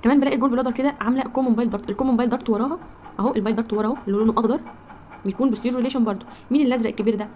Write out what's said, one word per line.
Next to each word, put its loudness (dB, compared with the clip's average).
كمان 6
بلاقي 2
الجول 2
بلادر 0
كده 0
عامله 0
كومون 2
بايل 0
داكت، -6
الكومون 0
بايل 2
داكت -2
وراها 0
اهو، 2
البايل 0
داكت -4
ورا 0
اهو 0
اللي 0
لونه 4
اخضر 0
بيكون 0
بوستيريور -2
ريليشن 0
برضه. -4
مين 4
الازرق 2
الكبير 0
ده؟ -4